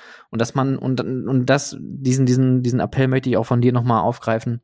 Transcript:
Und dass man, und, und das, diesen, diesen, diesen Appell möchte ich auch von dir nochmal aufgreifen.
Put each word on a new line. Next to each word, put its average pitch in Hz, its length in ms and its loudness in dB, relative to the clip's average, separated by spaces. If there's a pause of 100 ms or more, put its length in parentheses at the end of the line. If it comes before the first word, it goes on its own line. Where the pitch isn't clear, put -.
(300)
Und 113 100 -4
dass 117 140 -2
man, 135 240 0
und, 131 220 -2
und 127 460 -2
das, 135 340 0
diesen, 131 440 -2
diesen, 127 380 4
diesen 123 180 0
Appell 131 280 0
möchte 131 200 0
ich 120 80 2
auch 113 80 0
von 120 160 0
dir 120 120 4
nochmal 120 300 2
aufgreifen. 117 600 -2